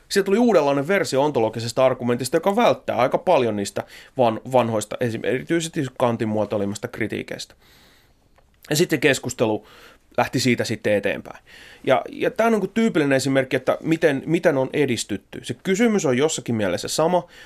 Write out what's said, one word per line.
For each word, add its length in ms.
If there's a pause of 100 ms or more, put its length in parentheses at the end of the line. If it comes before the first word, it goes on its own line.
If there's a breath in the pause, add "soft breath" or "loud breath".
siitä 160
tuli 120
uudenlainen 500
versio 360
ontologisesta 640
argumentista, 520
joka 180
välttää 400
aika 220
paljon 380
niistä 280 (340 loud breath)
van-, 240 (100)
vanhoista, 480
esim-, 260
erityisesti 600 (120)
Kantin 300
muotoilemasta 600
kritiikeistä. 680 (1120 soft breath)
Ja 60
sitten 240
keskustelu 680 (500 loud breath)
lähti 220
siitä 240
sitten 300
eteenpäin. 500 (400 loud breath)
Ja, 260
ja 220
tää 140
on 60
niinku 160
tyypillinen 480
esimerkki, 400
että 260
miten, 440
miten 320
on 160
edistytty. 680
Se 100 (100)
kysymys 420
on 120
jossakin 380
mielessä 320
sama, 400 (180 loud breath)